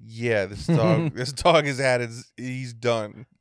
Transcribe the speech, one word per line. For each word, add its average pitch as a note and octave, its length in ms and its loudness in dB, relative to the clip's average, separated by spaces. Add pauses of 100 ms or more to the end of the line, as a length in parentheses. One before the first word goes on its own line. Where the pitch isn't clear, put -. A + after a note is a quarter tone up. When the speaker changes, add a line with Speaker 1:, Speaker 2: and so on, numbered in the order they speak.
Speaker 1:
"Yeah, A2+ 440 0
this G2+ 200 -10
Speaker 2:
<laughs> E3 400 4
Speaker 1:
dog, - 60 -6
this B2 180 -6
dog D#3+ 340 4
has C#3 140 -4
had B2+ 220 2
his, A#2 340 -10
he's B2+ 380 -8
done." A2+ 540 -4 (140)